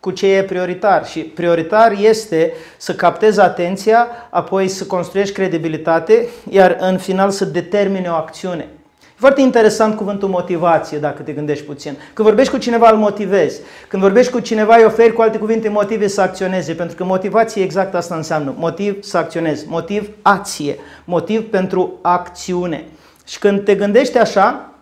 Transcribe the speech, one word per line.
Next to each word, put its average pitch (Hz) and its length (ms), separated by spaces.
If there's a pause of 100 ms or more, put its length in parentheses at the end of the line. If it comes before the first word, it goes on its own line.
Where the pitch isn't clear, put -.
cu 190 100
ce 190 160
e 196 160
prioritar. 180 640
Și - 140
prioritar 170 720 (100)
este 208 500 (240)
să - 180
captezi 190 460
atenția, 196 680 (240)
apoi 190 380
să 185 160
construiești 196 500
credibilitate, 165 960 (220)
iar 185 300
în 185 180
final 190 320
să 196 140
determine 180 640
o 170 60
acțiune. 165 540 (480)
E - 20
foarte 269 220
interesant 220 560
cuvântul 202 320
motivație, 175 680
dacă 147 240
te 151 100
gândești 147 320
puțin. 143 320 (160)
Când 214 160
vorbești 240 240
cu 269 60
cineva, 233 320
îl 220 60
motivezi. 202 640 (280)
Când 190 140
vorbești 196 300
cu 240 60
cineva, 220 380
îi 226 80
oferi, 220 280
cu 226 100
alte 220 160
cuvinte, 220 300
motive 208 380
să 196 140
acționeze, 185 520
pentru 170 240
că 185 80
motivație 190 580
exact 180 320
asta 170 200
înseamnă. 151 420
Motiv 196 460
să - 140
acționezi, 160 520
motivație, 190 1120 (260)
motiv 208 460
pentru 185 520
acțiune. 180 840 (400)
Și - 140
când 202 260
te 208 100
gândești 202 440
așa 214 640